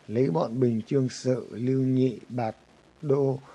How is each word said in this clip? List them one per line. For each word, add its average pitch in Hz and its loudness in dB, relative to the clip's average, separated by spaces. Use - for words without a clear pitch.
lấy 127 2
bọn 160 -2
Bình 117 2
Chương 135 0
Sự, 127 -2
Lưu 127 0
Nhị, 131 2
Bạt 117 -4
Đô 139 2